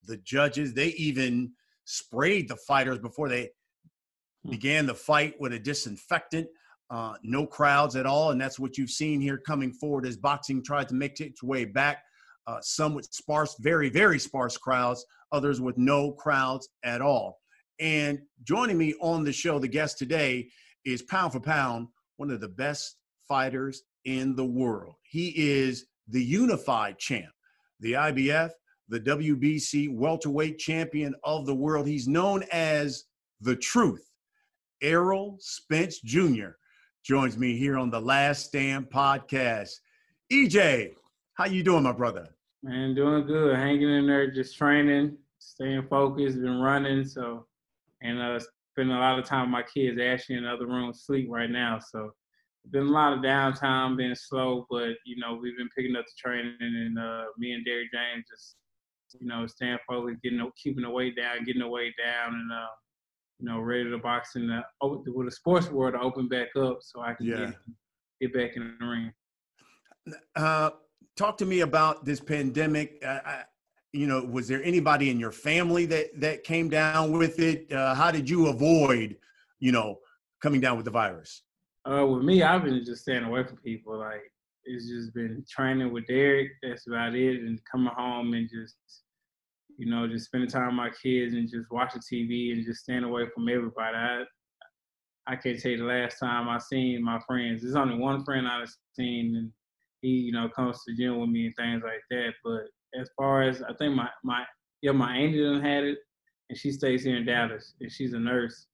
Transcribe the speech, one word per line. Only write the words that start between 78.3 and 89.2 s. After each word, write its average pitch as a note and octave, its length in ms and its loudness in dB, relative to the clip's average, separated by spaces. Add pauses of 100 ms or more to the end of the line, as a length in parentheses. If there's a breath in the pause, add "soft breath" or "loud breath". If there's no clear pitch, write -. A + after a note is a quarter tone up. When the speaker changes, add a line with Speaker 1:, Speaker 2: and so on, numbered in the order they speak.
Speaker 1:
avoid, C3 680 4 (440 soft breath)
you B2+ 100 4
know, G#2+ 300 2 (420 soft breath)
coming C#3+ 180 4
down B2+ 160 2
with A2 80 -6
the A#2 60 -6
virus? G2+ 520 -2 (460)
Speaker 2:
Uh, C#3 160 4
with C3 200 4
me, F3+ 180 8
I've E3+ 220 6
been B2+ 200 0
just A#2+ 180 -10
staying B2 200 -2
away A#2+ 220 -2
from - 140 -12
people. A2 400 -10
Like, G#2+ 340 -12 (320)
it's A#2+ 240 -10
just A#2 260 -10
been A#2 340 -6
training C3 440 0
with A#2 160 -6
Derrick. C#3 420 4 (120)
That's A#2+ 260 -10
about A#2 260 -2
it. B2+ 260 2
And A2+ 200 -6 (100)
coming B2 260 0
home B2 380 -2
and A#2 160 -2
just, A2+ 260 -14 (1040)